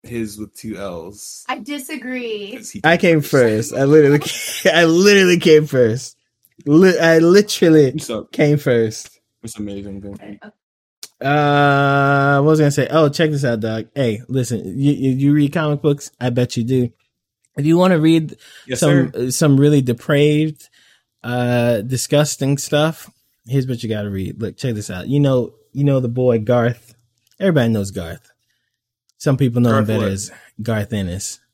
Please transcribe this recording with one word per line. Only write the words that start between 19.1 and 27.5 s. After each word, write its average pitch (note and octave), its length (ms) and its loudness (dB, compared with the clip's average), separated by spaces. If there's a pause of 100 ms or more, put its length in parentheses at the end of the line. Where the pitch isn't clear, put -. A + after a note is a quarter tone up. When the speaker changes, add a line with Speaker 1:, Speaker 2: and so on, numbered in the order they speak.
Speaker 1:
sir. B2+ 180 -6
Speaker 3:
some C#3 280 2
really D3 220 4
depraved, D3 880 -2 (540)
uh, A#2+ 580 0
disgusting C#3 760 -2
stuff, D#3 520 -4 (380)
here's C3 200 -2
what A#2+ 140 -6
you A2 80 -8
gotta G#2 200 -6
read. F#2+ 320 -8
Look, G#2+ 160 -8
check B2 180 -6
this G#2 160 -10
out. F2+ 160 -12
You C#3+ 120 0
know, C3 340 0 (200)
you C#3 120 -4
know C#3 140 2
the B2+ 100 -4
boy B2 300 0
Garth. A#2+ 540 -2 (460)
Everybody D3+ 300 2